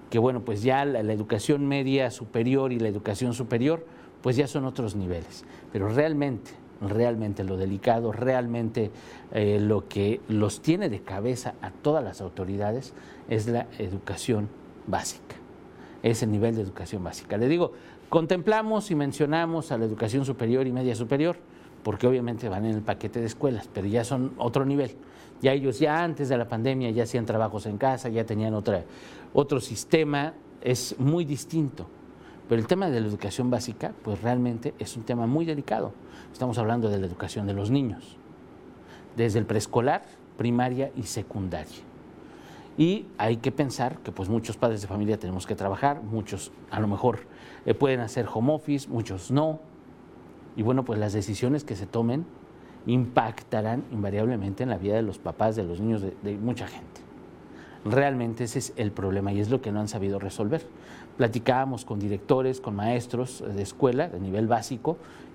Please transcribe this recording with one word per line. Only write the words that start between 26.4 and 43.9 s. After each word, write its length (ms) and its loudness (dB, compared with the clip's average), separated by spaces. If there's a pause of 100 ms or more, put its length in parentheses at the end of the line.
pandemia 420 0
ya 140 2
hacían 200 0
trabajos 420 0
en 120 -2
casa, 300 2
ya 160 0
tenían 300 0
otra, 300 2 (480)
otro 280 4
sistema, 720 0 (260)
es 380 0
muy 260 4
distinto. 640 -2 (600)
Pero 140 4
el 60 0
tema 240 2
de 100 2
la 60 2
educación 440 -2
básica, 520 -2
pues 180 -4
realmente 580 0
es 200 -8
un 40 -8
tema 240 0
muy 200 2
delicado. 460 -2 (380)
Estamos 280 -2
hablando 320 2
de 80 2
la 80 0
educación 400 -4
de 80 0
los 160 0
niños, 480 0 (960)
desde 220 4
el 80 2
preescolar, 580 2 (320)
primaria 580 2
y 100 -6
secundaria. 760 -6 (1000)
Y 300 4 (120)
hay 180 2
que 160 0
pensar 460 0